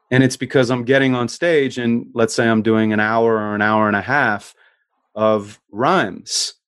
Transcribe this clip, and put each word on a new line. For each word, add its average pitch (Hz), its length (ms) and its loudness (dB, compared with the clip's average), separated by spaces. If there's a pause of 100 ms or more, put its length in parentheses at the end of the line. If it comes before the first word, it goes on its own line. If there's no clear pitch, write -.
(100)
And 127 140 2
it's 127 120 -2
because 123 340 0
I'm 123 140 -4
getting 135 300 2
on 120 140 -2
stage 143 500 -2
and 117 360 -2
let's 117 200 0
say 120 140 2
I'm 110 140 2
doing 110 300 2
an 107 80 0
hour 113 360 2
or 104 180 -4
an 104 80 -2
hour 107 240 2
and 104 100 2
a 101 40 -2
half 113 540 -2 (600)
of 107 460 0 (100)
rhymes. 113 840 -2 (140)